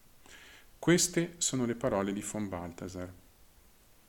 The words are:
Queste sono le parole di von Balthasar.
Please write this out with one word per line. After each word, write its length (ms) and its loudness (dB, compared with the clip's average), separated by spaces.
Queste 600 4
sono 260 0
le 100 0
parole 380 2
di 80 -4
von 260 -4
Balthasar. 640 -8